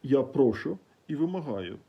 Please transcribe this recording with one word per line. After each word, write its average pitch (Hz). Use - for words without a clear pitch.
я 135
прошу 143
і 156
вимагаю 143